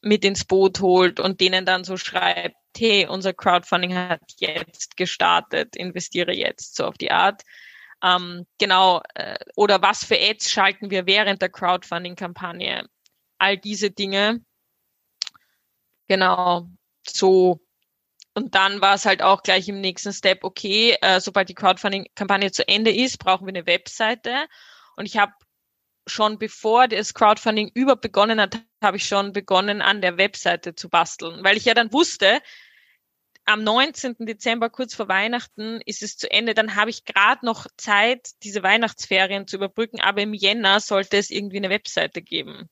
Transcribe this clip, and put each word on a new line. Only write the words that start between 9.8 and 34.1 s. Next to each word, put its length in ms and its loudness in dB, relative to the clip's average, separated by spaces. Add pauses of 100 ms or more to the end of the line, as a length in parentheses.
was 220 2
für 160 0
Ads 320 -2
schalten 400 -2
wir 160 -2
während 340 2
der 80 -2
Crowdfunding-Kampagne? 1400 -6 (540)
All 180 2
diese 340 -4
Dinge. 500 -2 (1700)
Genau, 580 2 (400)
so. 540 4 (760)
Und 200 -6
dann 260 2
war's 240 4
halt 160 2
auch 220 4
gleich 260 0
im 120 -8
nächsten 320 -6
Step, 300 0
okay, 580 0
äh, 200 4
sobald 280 -2
die 60 -18
Crowdfunding-Kampagne 960 -2
zu 160 -2
Ende 260 2
ist, 260 -2
brauchen 280 0
wir 40 -8
eine 160 -8
Webseite. 800 -2 (500)
Und 80 -10
ich 120 -6
hab 140 2 (760)
schon, 320 -2
bevor 480 2
das 260 -4
Crowdfunding 600 2
überhaupt 280 2
begonnen 400 2
hat, 180 -2 (240)
hab 120 2
ich 120 -6
schon 260 -2
begonnen, 480 0
an 200 2
der 160 -2
Webseite 580 -4
zu 140 -16
basteln. 540 -2
Weil 140 4
ich 80 -6
ja 80 4
dann 200 0
wusste, 480 2 (1040)
am 180 2
neunzehnten 640 -2